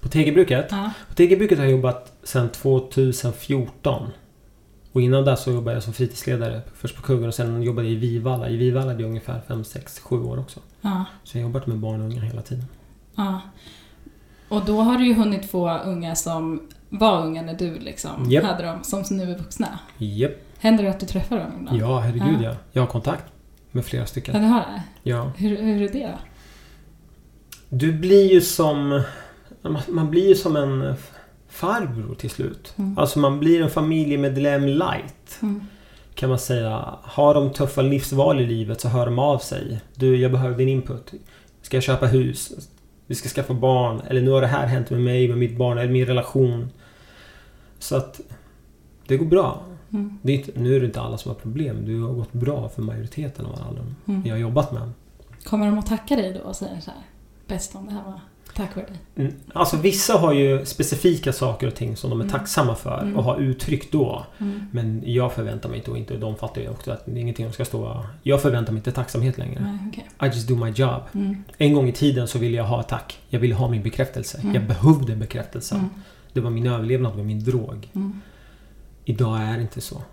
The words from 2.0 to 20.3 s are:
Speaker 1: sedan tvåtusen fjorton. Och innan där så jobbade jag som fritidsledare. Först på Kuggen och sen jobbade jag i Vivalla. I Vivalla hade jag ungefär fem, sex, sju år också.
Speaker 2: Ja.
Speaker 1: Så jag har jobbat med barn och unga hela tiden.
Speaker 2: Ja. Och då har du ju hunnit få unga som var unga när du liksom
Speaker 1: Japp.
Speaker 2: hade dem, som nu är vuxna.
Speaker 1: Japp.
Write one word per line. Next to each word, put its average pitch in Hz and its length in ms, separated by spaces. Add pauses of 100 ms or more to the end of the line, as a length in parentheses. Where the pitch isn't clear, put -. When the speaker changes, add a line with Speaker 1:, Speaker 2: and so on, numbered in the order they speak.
Speaker 1:
sedan 120 260
tvåtusen 131 840
fjorton. - 760 (840)
Och 127 80
innan 131 240
där 135 120
så - 160
jobbade 117 240
jag 113 60
som 113 100
fritidsledare. 117 680 (140)
Först - 220
på - 60
Kuggen 120 260
och 117 60
sen 117 280
jobbade 117 260
jag 113 80
i - 20
Vivalla. 120 500
I 113 80
Vivalla 127 300
hade 117 160
jag 110 60
ungefär 113 400
fem, 113 160
sex, - 360
sju 120 220
år 120 160
också. - 220 (200)
Speaker 2:
Ja. 190 240 (200)
Speaker 1:
Så - 140
jag 120 40
har 120 60
jobbat 127 180
med 113 120
barn 110 220
och 110 60
unga 117 140
hela 113 220
tiden. 123 220 (500)
Speaker 2:
Ja. 190 260 (1080)
Och 208 160
då 208 160
har 240 180
du 247 80
ju 240 80
hunnit 208 360
få 170 280
unga 170 360
som 160 480 (260)
var 196 380
unga 160 160
när 165 120
du 175 240
liksom 131 520
Speaker 1:
Japp. 131 140
Speaker 2:
hade 175 180
dem, 170 220
som 196 260
nu 185 220
är 175 60
vuxna. 185 400 (200)
Speaker 1:
Japp. 110 340 (260)